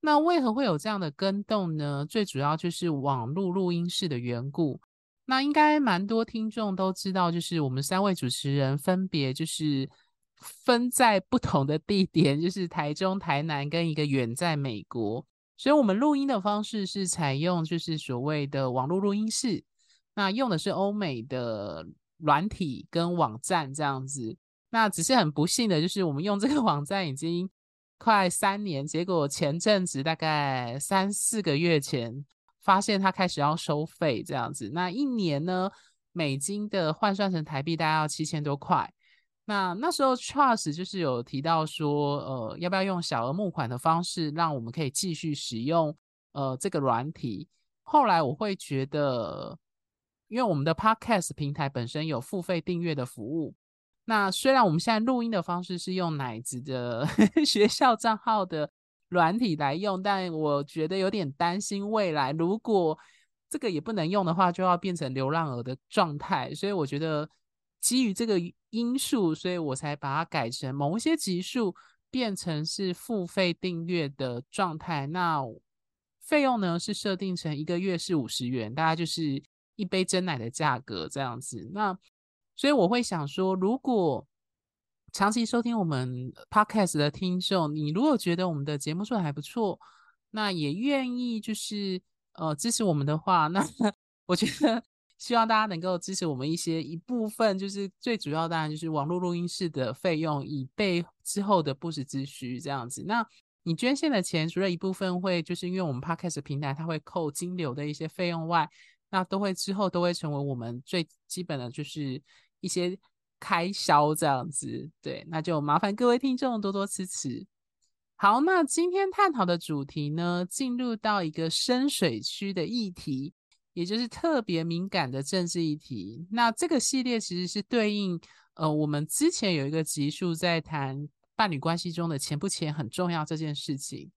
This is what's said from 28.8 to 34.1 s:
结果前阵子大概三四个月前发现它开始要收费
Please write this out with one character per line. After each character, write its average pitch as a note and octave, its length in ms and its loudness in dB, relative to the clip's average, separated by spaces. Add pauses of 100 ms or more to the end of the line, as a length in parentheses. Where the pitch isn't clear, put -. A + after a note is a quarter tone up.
结 D#3 200 -2
果 E3+ 240 2
前 D3 280 0
阵 F#3+ 300 4
子 C3+ 160 -4
大 D#3+ 140 0
概 C3+ 640 0
三 G3 320 0
四 - 280 -2
个 E3 160 2
月 E3 220 4
前 C3 460 -4 (360)
发 F#3+ 200 6
现 G3 200 2
它 F#3+ 120 4
开 F#3 160 2
始 - 120 -4
要 D3 140 4
收 D#3+ 320 -2
费 C#3+ 360 0